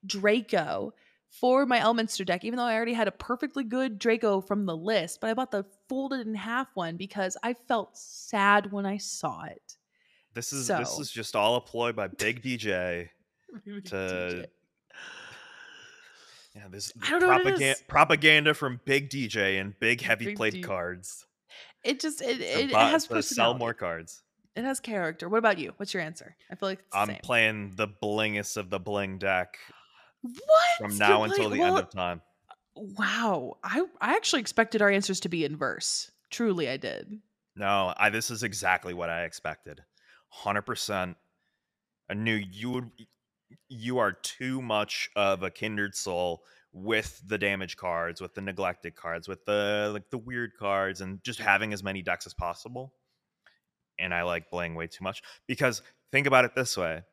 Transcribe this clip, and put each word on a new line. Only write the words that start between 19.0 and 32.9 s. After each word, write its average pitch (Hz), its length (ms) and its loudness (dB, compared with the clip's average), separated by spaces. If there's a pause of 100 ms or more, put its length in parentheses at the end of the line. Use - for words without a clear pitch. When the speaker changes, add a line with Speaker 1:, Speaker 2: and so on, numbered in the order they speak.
Speaker 2:
D 131 180 -4
J 101 300 2
and 98 220 -4
big 120 220 2
heavy 110 240 0
Speaker 1:
Big - 120 -4
Speaker 2:
played 107 160 2
Speaker 1:
D- 92 80 -6
Speaker 2:
cards 90 640 -6 (580)
Speaker 1:
It 277 160 -2
just, 311 220 -6
it, 247 160 -2
Speaker 2:
to 247 60 -6 (160)
Speaker 1:
it, 277 100 0
it - 40 -2
Speaker 2:
buy, 110 160 8
Speaker 1:
has 320 180 2
Speaker 2:
to 113 140 0
sell 117 320 2
more 117 200 -2
Speaker 1:
personality. - 60 -12
Speaker 2:
cards. 82 440 -6 (320)
Speaker 1:
It 226 80 -6
has 262 160 -4
character. 175 500 -4
What 214 80 2
about 214 220 2
you? 139 180 -8
What's 202 160 -10
your 180 100 -4
answer? - 320 -14 (160)
I - 40 -14
feel 196 140 -4
like 190 100 -8
it's - 140 -20
the 98 60 0
Speaker 2:
I'm 104 80 2
Speaker 1:
same. 107 160 -6
Speaker 2:
playing 110 520 2
the 107 120 0
blingest 104 680 -2
of 95 120 -6
the 98 100 -2
bling 98 400 -4
deck. 92 380 0 (640)
Speaker 1:
What? 622 580 4
Speaker 2:
From 104 120 -4
Speaker 1:
You're 101 60 -4
Speaker 2:
now 104 260 8
until 110 260 2
Speaker 1:
playing, - 20 -2 (100)
Speaker 2:
the - 0 -
end - 140 4
Speaker 1:
well, 403 40 4
Speaker 2:
of - 100 -4
time. 87 320 -4 (540)
Speaker 1:
wow. 208 880 -2